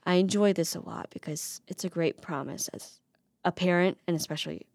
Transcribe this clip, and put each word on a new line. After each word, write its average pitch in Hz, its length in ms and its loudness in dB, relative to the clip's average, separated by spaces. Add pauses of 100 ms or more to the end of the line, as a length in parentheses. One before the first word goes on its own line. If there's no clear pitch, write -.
I 180 100 4
enjoy 196 380 6
this 170 240 0
a - 40 -8
lot - 300 -10
because - 560 -10
it's - 180 -8
a 185 40 -4
great 165 320 0
promise 135 480 -6
as - 320 -16 (440)
a 180 80 2
parent 180 540 2
and 170 100 2
especially 156 580 -6